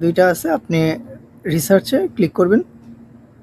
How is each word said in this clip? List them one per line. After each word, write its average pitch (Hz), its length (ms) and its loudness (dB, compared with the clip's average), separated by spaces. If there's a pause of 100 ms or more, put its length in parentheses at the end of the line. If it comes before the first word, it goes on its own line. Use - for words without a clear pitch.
দুইটা 170 280 2
আছে, 180 220 -2
আপনি 160 420 0 (540)
রিসার্চে 190 640 0
ক্লিক 165 240 -2
করবেন। 190 300 2 (800)